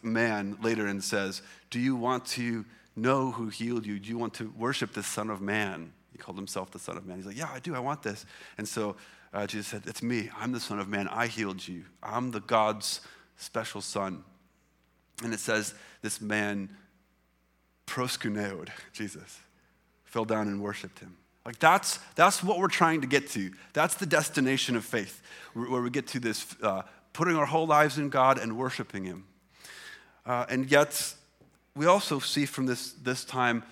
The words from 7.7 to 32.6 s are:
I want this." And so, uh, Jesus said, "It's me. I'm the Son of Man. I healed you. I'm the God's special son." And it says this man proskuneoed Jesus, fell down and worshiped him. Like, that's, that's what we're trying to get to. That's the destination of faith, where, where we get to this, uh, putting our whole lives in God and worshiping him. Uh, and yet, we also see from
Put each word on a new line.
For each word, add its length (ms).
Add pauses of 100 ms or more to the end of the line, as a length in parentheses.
I 40
want 240
this." 220 (320)
And 80
so, 300 (380)
uh, 140
Jesus 200
said, 180
"It's 160
me. 280 (100)
I'm 140
the 80
Son 180
of 80
Man. 220
I 180
healed 400
you. 160 (180)
I'm 300
the 80
God's 600 (340)
special 460
son." 420 (1000)
And 100
it 80
says 320 (280)
this 200
man 480 (1160)
proskuneoed 840 (240)
Jesus, 460 (640)
fell 180
down 240
and 140
worshiped 380
him. 180 (280)
Like, 140
that's, 400 (160)
that's 280
what 160
we're 80
trying 340
to 60
get 220
to. 220 (200)
That's 240
the 100
destination 720
of 80
faith, 380 (320)
where, 160
where 120
we 80
get 180
to 120
this, 260 (160)
uh, 200 (320)
putting 240
our 80
whole 200
lives 320
in 120
God 280
and 200
worshiping 480
him. 180 (1040)
Uh, 240
and 200
yet, 440 (600)
we 120
also 340
see 260
from 200